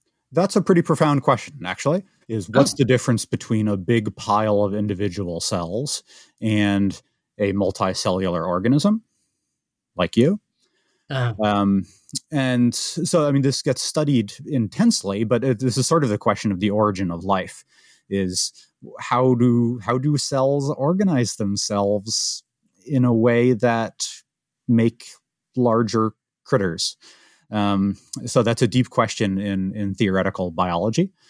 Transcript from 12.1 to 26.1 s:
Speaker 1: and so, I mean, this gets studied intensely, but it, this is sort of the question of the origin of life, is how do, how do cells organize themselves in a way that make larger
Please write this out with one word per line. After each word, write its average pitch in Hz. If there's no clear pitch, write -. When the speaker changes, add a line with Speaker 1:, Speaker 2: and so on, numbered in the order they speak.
Speaker 1:
and 127
so, 156
I 143
mean, 135
this 131
gets 135
studied 139
intensely, 113
but 113
it, 131
this 131
is 131
sort 160
of 131
the 104
question 107
of 92
the 101
origin 101
of 85
life, 95
is 95
how 127
do, 120
how 120
do 143
cells 139
organize 151
themselves 101
in 127
a 123
way 120
that 113
make 117
larger 113